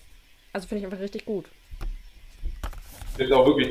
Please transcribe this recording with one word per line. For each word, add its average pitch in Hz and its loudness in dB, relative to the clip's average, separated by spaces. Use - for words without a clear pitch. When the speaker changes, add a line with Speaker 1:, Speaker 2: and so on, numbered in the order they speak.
Speaker 1:
Also 190 -8
finde 208 -4
ich 196 -8
einfach 190 -8
richtig 202 -8
gut. 196 -6
Speaker 2:
Das 131 0
ist 131 4
auch 160 8
wirklich 139 6